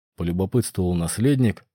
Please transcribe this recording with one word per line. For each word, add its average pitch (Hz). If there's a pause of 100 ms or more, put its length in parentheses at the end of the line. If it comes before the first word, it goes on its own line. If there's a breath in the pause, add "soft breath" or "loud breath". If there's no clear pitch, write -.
(160)
полюбопытствовал 90
наследник, 110